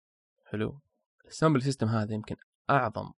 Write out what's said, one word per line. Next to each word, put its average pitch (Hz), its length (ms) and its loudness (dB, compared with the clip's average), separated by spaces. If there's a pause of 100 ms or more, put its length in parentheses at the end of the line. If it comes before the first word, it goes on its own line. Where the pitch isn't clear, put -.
(460)
حلو. 113 360 -6 (440)
الاسمبلي 156 360 2
سيستم 131 260 0
هذا 110 260 0
يمكن 107 220 -6 (340)
أعظم 110 500 0